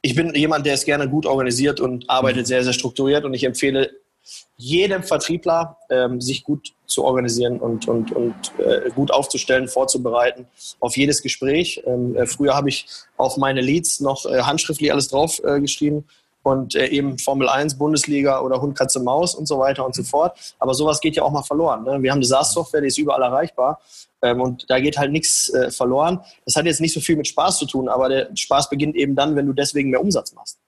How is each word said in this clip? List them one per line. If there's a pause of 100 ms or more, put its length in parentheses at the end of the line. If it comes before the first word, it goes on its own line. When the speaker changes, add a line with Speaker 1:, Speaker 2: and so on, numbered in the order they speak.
Speaker 1:
ich
bin
jemand,
der
es
gerne
gut
organisiert
und
arbeitet
Speaker 2:
Mhm.
Speaker 1:
sehr,
sehr
strukturiert.
Und
ich
empfehle (680)
jedem
Vertriebler, (120)
ähm,
sich
gut (120)
zu
organisieren
und,
und,
und, (240)
äh,
gut
aufzustellen,
vorzubereiten (340)
auf
jedes
Gespräch.
Ähm,
äh,
früher
habe
ich (320)
auf
meine
Leads
noch,
äh,
handschriftlich
alles
drauf,
äh,
geschrieben (380)
und,
äh,
eben
Formel
eins,
Bundesliga
oder
Hund,
Katze,
Maus
und
so
weiter
und
so
fort. (220)
Aber
sowas
geht
ja
auch
mal
verloren,
ne?
Wir
haben
eine
saas-Software,
die
ist
überall
erreichbar, (400)
ähm,
und
da
geht
halt
nichts,
äh,
verloren. (240)
Das
hat
jetzt
nicht
so
viel
mit
Spaß
zu
tun,
aber
der
Spaß
beginnt
eben
dann,
wenn
du
deswegen
mehr
Umsatz
machst. (100)